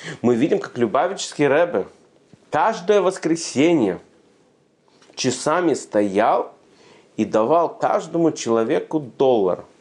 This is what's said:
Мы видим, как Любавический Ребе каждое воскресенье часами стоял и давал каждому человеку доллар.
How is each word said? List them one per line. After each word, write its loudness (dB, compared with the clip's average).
Мы 2
видим, 0
как -12
Любавический -2
Ребе 0
каждое 0
воскресенье 0
часами -2
стоял 0
и 0
давал 0
каждому 0
человеку -2
доллар. 0